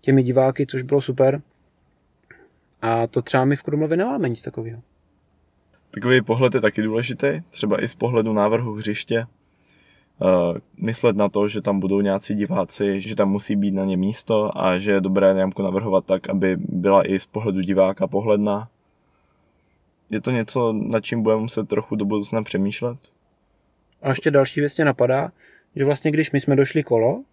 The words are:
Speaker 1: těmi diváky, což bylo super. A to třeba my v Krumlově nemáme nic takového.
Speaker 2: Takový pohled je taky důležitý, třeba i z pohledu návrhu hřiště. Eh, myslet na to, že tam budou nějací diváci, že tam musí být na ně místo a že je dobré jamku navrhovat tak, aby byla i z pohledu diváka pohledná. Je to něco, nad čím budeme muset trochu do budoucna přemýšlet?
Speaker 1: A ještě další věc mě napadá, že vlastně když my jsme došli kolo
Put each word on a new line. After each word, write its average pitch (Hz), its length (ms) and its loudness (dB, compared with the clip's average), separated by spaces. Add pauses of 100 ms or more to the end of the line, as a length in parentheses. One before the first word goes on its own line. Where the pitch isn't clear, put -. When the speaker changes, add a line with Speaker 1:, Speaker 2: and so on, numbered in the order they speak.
Speaker 1:
těmi 135 220 4
diváky, 131 440 2
což 131 160 -8
bylo 135 180 0
super. 135 420 0 (1400)
A 117 240 0
to 120 160 -2
třeba 131 220 0
my 139 120 2
v - 60 -12
Krumlově 151 340 -2
nemáme 214 320 -2
nic 117 140 -6
takového. 113 400 -12 (1080)
Speaker 2:
Takový 123 320 2
pohled 117 320 2
je 131 60 2
taky 107 220 2
důležitý, 113 440 -2 (240)
třeba - 320 -2
i 120 60 -4
z - 60 -10
pohledu 113 380 0
návrhu 107 420 0
hřiště. 110 520 -4 (960)
Eh, 87 380 2 (160)
myslet 113 400 0
na 101 120 2
to, 104 200 0
že 104 120 -6
tam 98 200 -2
budou 98 200 0
nějací 98 340 -2
diváci, 98 680 -2
že 104 160 -8
tam 98 140 2
musí 101 260 -2
být 101 180 0
na 95 100 -2
ně 95 120 -2
místo 107 600 -2
a 92 200 0
že 101 120 -4
je 98 100 4
dobré 95 380 4
jamku 95 240 -2
navrhovat 95 420 0
tak, 95 240 -2
aby 95 300 0
byla 92 520 2
i 95 100 0
z - 60 -16
pohledu 104 340 -4
diváka 95 460 2
pohledná. 104 640 0 (1400)
Je 107 100 -2
to - 100 -4
něco, 117 420 0
nad 110 280 -2
čím 117 220 -4
budeme 110 200 2
muset 113 260 -4
trochu - 280 -4
do 107 80 -2
budoucna 107 380 -2
přemýšlet? 104 560 -4 (1040)
Speaker 1:
A 139 60 -2
ještě 135 220 0
další 139 300 2
věc 147 160 -2
mě 160 80 2
napadá, 131 460 0 (460)
že 139 80 0
vlastně 143 260 0
když 151 220 0
my 143 80 2
jsme 139 160 2
došli 139 260 2
kolo 131 500 2